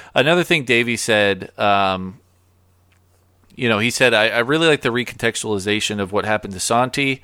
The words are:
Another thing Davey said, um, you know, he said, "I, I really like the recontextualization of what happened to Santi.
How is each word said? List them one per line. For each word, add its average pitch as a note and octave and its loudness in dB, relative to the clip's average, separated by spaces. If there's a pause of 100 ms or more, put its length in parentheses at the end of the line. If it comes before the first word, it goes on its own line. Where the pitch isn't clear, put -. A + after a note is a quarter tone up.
(140)
Another E3 2
thing D#3 0
Davey A#2 2
said, G2+ 0
um, F#2+ 0 (1400)
you C3 -4
know, G#2+ 2
he A#2+ 0
said, A#2+ 2
"I, A2 4
I A2 -2
really D3+ 2
like D3 2
the B2 0
recontextualization G#2+ -4
of F#2+ -6
what G2+ 0
happened G#2 -4
to F#2 -10
Santi. B2+ -2